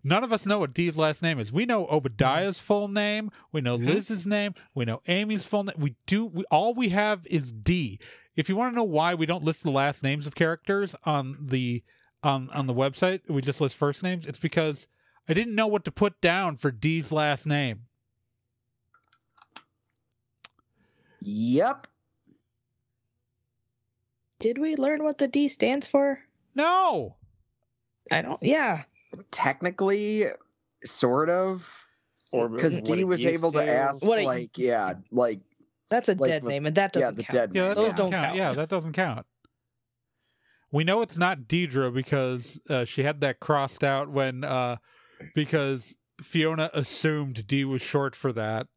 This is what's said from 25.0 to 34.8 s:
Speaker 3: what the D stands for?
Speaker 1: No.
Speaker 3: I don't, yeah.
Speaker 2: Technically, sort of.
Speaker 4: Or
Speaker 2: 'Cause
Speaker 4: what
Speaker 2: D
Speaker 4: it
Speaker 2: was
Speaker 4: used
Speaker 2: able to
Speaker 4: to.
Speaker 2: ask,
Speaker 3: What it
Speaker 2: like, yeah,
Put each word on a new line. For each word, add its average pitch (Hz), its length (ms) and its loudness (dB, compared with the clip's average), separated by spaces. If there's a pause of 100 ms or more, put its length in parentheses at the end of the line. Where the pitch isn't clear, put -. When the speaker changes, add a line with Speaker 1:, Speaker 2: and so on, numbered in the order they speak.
Speaker 3:
what 302 140 -2
the 277 100 2
D 285 220 2
stands 269 380 0
for? 277 320 2 (360)
Speaker 1:
No. 311 600 2 (960)
Speaker 3:
I 160 100 2
don't, - 200 -8
yeah. 220 420 2 (480)
Speaker 2:
Technically, 196 920 0 (580)
sort 135 460 2
of. 185 400 -2 (600)
Speaker 4:
Or 117 180 0
Speaker 2:
'Cause 139 260 2
Speaker 4:
what 107 100 -4
Speaker 2:
D - 160 2
Speaker 4:
it 185 60 2
Speaker 2:
was 170 160 2
Speaker 4:
used 165 120 4
Speaker 2:
able 165 180 0
to 147 120 2
Speaker 4:
to. - 40 0
Speaker 2:
ask, 139 380 2
Speaker 3:
What 220 120 4
it 196 60 0
Speaker 2:
like, 123 320 -4
yeah, 113 360 2 (180)